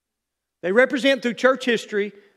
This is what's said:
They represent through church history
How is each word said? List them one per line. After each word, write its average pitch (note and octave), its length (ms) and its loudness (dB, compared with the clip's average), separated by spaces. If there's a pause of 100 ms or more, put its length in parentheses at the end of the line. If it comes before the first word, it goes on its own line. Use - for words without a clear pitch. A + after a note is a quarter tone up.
(600)
They F3 100 -4
represent B3+ 520 2
through A#3 120 -2
church B3+ 300 0
history G#3 480 -2 (240)